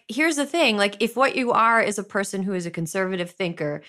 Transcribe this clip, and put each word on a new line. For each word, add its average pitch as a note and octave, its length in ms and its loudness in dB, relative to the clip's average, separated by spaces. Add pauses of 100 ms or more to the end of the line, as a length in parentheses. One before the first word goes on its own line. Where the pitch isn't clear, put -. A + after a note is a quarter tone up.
here's D4 300 0
the C#4+ 100 0
thing. C#4+ 280 2
Like, G3+ 240 2
if A#3 160 0
what C4 200 2
you A#3+ 160 0
are A3+ 320 4
is G3+ 160 -2
a G3 40 -6
person G3+ 380 -4
who F#3+ 120 -2
is F3+ 120 -4
a E3+ 60 -6
conservative F3+ 580 -4
thinker, D#3+ 600 -6